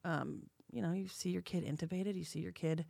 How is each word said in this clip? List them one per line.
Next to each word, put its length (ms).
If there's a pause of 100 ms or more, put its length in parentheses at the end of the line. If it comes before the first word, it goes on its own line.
um, 440 (240)
you 100
know, 100
you 140
see 240
your 120
kid 220
intubated, 520
you 80
see 160
your 120
kid, 380